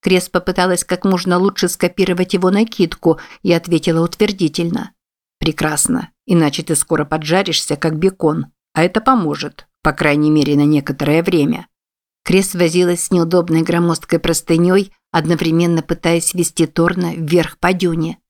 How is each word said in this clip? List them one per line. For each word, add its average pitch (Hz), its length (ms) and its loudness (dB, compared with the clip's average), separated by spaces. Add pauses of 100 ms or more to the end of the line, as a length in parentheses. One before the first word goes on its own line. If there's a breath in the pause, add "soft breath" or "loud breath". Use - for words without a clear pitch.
Крес 180 260 0
попыталась 180 560 0
как 180 200 -4
можно 180 340 0
лучше 190 300 0
скопировать 180 640 -2
его 185 160 2
накидку 190 720 0 (220 loud breath)
и 180 100 0
ответила 165 500 0
утвердительно. 175 920 -2 (460)
«Прекрасно, 156 720 -2 (160)
иначе 165 360 2
ты 165 120 -2
скоро 156 300 -2
поджаришься, 156 720 -2
как 156 220 -2
бекон, 165 480 0 (280)
а 156 80 0
это 180 180 0
поможет, 156 680 -2 (140)
по 151 100 0
крайней 151 380 2
мере, 147 260 4
на 147 80 4
некоторое 147 580 0
время». 170 460 0 (560)
Крес 190 300 0
возилась 175 500 0
с - 60 -6
неудобной 170 520 2
громоздкой 170 560 0
простынёй, 175 760 0 (200)
одновременно 165 680 0
пытаясь 170 520 -2
вести 165 320 0
Торна 170 480 -2
вверх 165 440 -2
по 180 140 0
дюне. 165 460 -2 (120)